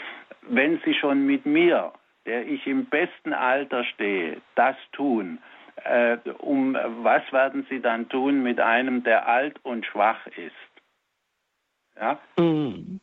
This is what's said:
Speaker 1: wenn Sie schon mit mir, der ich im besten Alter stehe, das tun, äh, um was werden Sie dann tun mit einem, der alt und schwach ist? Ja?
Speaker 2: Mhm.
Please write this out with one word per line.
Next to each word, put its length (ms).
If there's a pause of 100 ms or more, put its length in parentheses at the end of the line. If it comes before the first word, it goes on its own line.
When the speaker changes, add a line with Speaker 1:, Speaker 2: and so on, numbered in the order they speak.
(480)
Speaker 1:
wenn 380
Sie 80
schon 320
mit 200
mir, 460 (340)
der 220
ich 200
im 180
besten 480
Alter 520
stehe, 560 (140)
das 200 (160)
tun, 480 (440)
äh, 340 (220)
um 340 (280)
was 200 (100)
werden 380
Sie 120
dann 280
tun 340
mit 160
einem, 440
der 240
alt 360
und 220
schwach 420
ist? 280 (1400)
Ja? 200 (180)
Speaker 2:
Mhm. 640